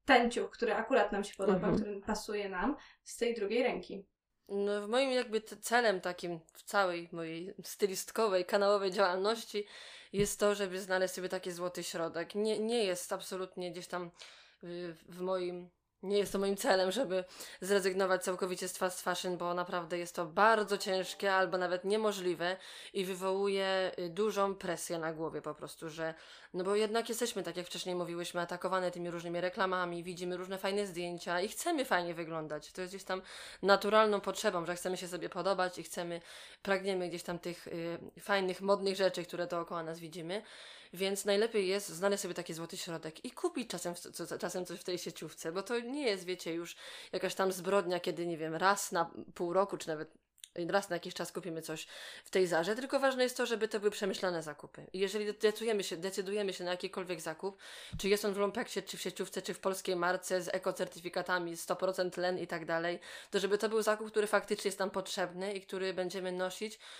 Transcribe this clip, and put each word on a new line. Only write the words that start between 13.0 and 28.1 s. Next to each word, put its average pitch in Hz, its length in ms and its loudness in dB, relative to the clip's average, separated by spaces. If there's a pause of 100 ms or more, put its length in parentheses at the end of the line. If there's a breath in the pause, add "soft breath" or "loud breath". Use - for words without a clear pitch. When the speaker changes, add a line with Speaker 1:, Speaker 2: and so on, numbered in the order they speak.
Speaker 2:
absolutnie 185 600 -6
gdzieś 170 140 -10
tam, 175 240 -6 (540 loud breath)
y, 175 300 -8 (140)
w 175 120 -12
moim, 180 500 -2 (320)
nie 202 160 2
jest 196 140 2
to 196 60 2
moim 196 180 2
celem, 190 360 4
żeby 185 320 0 (360 loud breath)
zrezygnować 185 640 4
całkowicie 180 440 -2
z - 100 -8
fast 185 240 0
fashion, 180 340 0
bo 175 180 -2
naprawdę 175 440 -2
jest 175 160 -6
to 180 120 -2
bardzo 202 520 6
ciężkie 190 560 0
albo 185 240 4
nawet 180 260 0
niemożliwe 190 720 0 (360 loud breath)
i 196 120 0
wywołuje, 190 920 2
y, 175 100 -2
dużą 196 460 2
presję 175 440 -4
na 160 140 0
głowie 151 300 -4
po 151 120 -6
prostu, 151 360 -10
że, 160 240 -4 (400 loud breath)
no 180 100 -2
bo 202 120 2
jednak 220 320 2
jesteśmy, 233 340 -2
tak 170 140 -6
jak 175 100 -4
wcześniej 180 280 -4
mówiłyśmy, 175 460 -2